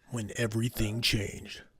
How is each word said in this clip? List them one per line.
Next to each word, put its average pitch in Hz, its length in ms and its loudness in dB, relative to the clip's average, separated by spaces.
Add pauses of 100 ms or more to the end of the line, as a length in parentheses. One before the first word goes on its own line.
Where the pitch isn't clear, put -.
(100)
when 107 260 -4
everything 113 640 2
changed. - 600 0 (180)